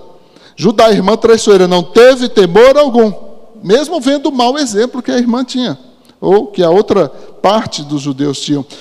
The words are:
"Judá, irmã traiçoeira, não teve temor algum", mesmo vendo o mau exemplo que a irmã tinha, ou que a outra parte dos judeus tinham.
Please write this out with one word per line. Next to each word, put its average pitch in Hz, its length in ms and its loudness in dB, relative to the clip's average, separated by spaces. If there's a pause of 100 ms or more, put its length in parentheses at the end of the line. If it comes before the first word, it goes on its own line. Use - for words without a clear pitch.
(560)
"Judá, 220 360 2
irmã 202 260 0
traiçoeira, 214 500 2
não 180 160 0
teve 247 460 2
temor 220 480 4
algum", 233 340 2 (500)
mesmo 277 380 -2
vendo 277 280 -2
o 294 40 -4
mau 254 260 -2
exemplo 247 440 -4
que 254 100 -8
a 262 60 -2
irmã 240 260 -2
tinha, 247 340 -8 (440)
ou 190 260 0
que - 140 -6
a 170 80 2
outra 190 400 2
parte - 760 -4
dos 143 200 -8
judeus 139 360 -6
tinham. 143 240 -6 (180)